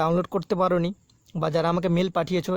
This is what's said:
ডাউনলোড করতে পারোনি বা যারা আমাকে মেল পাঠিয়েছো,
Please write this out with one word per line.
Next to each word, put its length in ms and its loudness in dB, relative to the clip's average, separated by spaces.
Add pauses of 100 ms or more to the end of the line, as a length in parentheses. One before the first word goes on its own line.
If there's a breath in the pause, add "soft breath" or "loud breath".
ডাউনলোড 340 2
করতে 260 -2
পারোনি 280 2 (520)
বা 140 0
যারা 180 2
আমাকে 220 0
মেল 220 2
পাঠিয়েছো, 400 -2